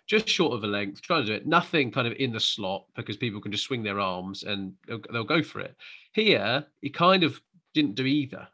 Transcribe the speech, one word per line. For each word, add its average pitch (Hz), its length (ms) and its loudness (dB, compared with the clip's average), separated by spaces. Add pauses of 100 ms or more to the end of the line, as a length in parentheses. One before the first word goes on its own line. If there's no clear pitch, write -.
just 214 200 2
short 143 260 2
of 107 100 -4
a 107 40 -2
length, 101 360 -4
trying 165 180 0
to 107 60 -2
do 107 80 0
it, - 100 -6
nothing 151 460 2
kind 123 160 0
of 113 100 -2
in 131 140 0
the 110 80 -4
slot, 95 460 -2 (100)
because 113 200 -8
people 107 240 -4
can 98 120 -8
just 104 120 -4
swing 120 200 -4
their 101 160 -2
arms 95 420 -4
and 98 320 -6 (140)
they'll, 113 140 -8 (120)
they'll 117 100 -2
go 151 200 2
for - 160 -10
it. - 160 -10 (380)
Here, 139 520 2 (160)
he - 80 -6
kind 185 340 6
of 135 160 0 (360)
didn't 147 180 4
do 131 140 -2
either. 139 460 -2